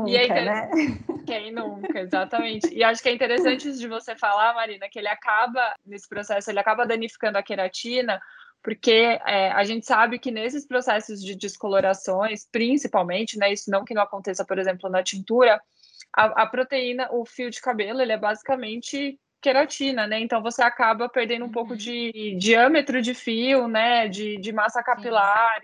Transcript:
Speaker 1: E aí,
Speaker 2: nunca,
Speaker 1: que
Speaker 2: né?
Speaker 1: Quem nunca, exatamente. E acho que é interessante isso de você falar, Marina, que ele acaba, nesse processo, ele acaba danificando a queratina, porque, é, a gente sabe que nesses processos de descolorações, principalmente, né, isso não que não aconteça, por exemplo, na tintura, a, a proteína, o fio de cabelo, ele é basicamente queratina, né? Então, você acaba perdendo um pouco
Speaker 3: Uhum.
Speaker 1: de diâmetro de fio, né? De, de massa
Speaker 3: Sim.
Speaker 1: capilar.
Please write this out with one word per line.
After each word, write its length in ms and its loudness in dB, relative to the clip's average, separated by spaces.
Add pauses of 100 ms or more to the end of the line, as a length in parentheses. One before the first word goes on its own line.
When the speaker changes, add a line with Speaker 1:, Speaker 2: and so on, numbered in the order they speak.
Speaker 1:
E 100 2
aí, 100 4
Speaker 2:
nunca, 60 0
Speaker 1:
que 80 2
Speaker 2:
né? 280 -2 (560)
Speaker 1:
Quem 280 -8
nunca, 480 -6
exatamente. 720 -2
E 100 2
acho 180 4
que 60 -4
é 60 4
interessante 560 0
isso 100 -8
de 80 -8
você 280 -8
falar, 380 2
Marina, 360 -6
que 100 -14
ele 80 -6
acaba, 640 0 (120)
nesse 220 -18
processo, 440 -4
ele 80 0
acaba 260 2
danificando 520 -4
a 60 0
queratina, 800 -4 (400)
porque, 300 0 (340)
é, 260 2
a 120 2
gente 220 -4
sabe 340 2
que 120 -6
nesses 360 -6
processos 560 -2
de 120 -8
descolorações, 1160 -2
principalmente, 840 0
né, 160 2
isso 180 -6
não 140 2
que 80 -10
não 80 2
aconteça, 440 -4
por 140 -4
exemplo, 300 -4
na 140 2
tintura, 580 4 (520)
a, 300 4
a 40 2
proteína, 640 -2
o 140 -2
fio 240 -8
de 120 -12
cabelo, 400 -2
ele 100 0
é 60 2
basicamente 1000 -4 (240)
queratina, 640 2
né? 140 -2
Então, 200 -2
você 200 -4
acaba 480 2
perdendo 360 -2
um 60 -10
pouco 200 -6
Speaker 3:
Uhum. 60 -8
Speaker 1:
de 600 -6
diâmetro 640 4
de 120 -2
fio, 540 0
né? 400 2
De, 300 -6
de 160 -8
massa 260 0
Speaker 3:
Sim. 60 -2
Speaker 1:
capilar. 800 2